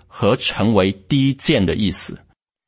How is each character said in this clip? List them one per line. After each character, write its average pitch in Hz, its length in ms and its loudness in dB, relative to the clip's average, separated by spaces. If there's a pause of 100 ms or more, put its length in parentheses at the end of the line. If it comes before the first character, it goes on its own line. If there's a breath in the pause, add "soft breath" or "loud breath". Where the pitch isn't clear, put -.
和 117 300 0
成 113 380 0
为 98 180 2
低 135 400 0
贱 131 320 0
的 82 100 0
意 101 160 -2
思。 - 300 -6 (460)